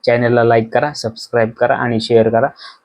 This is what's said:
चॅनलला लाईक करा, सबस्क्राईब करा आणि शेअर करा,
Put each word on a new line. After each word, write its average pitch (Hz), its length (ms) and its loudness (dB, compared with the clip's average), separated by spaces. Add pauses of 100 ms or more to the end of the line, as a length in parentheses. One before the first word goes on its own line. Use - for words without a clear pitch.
चॅनलला 120 400 2
लाईक 113 300 0
करा, 147 180 0
सबस्क्राईब 113 580 -4
करा 123 260 -2
आणि 117 240 -4
शेअर 113 280 2
करा, 117 180 0 (380)